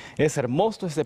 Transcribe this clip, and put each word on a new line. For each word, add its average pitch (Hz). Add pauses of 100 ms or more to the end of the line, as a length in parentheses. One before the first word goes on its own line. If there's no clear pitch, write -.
(180)
Es 147
hermoso 156
este, 151